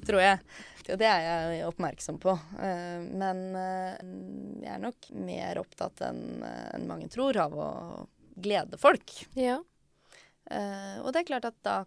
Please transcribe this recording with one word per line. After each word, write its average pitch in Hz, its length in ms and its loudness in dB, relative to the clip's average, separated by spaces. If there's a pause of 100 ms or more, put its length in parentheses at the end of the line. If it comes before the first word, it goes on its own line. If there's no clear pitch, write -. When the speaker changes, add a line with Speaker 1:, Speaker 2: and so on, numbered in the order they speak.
Speaker 1:
tror 196 240 6
jeg. 196 140 10 (420)
Og - 180 -2
det 220 80 6
er 196 160 6
jeg 165 440 0
oppmerksom 160 520 -4
på. 185 140 4 (220)
Eh, 175 560 -4
men, 190 320 -2 (120)
eh, 185 440 -4 (640)
jeg - 100 -8
er 190 100 -8
nok - 320 -8
mer 180 460 -4
opptatt - 420 -6
enn, 60 200 -4 (200)
eh, 58 300 -8
enn 62 160 -6
mange 165 220 -8
tror 254 280 0
av 156 160 2
å 151 140 -4 (640)
glede 196 500 -2
folk. - 320 8 (220)
Speaker 2:
Ja. 254 260 2 (800)
Speaker 1:
Eh, 196 580 -6
og 254 160 -2
det 330 80 4
er 339 60 -6
klart 247 180 -2
at 233 160 -8
da 202 140 2 (100)